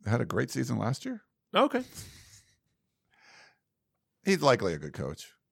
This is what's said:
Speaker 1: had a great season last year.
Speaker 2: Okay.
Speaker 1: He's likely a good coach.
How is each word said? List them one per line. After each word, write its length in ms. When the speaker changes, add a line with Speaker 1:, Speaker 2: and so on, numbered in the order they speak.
Speaker 1:
had 140
a 40
great 260
season 280
last 260
year. 180
Speaker 2:
Okay. 300
Speaker 1:
He's 160
likely 340
a 40
good 140
coach. 400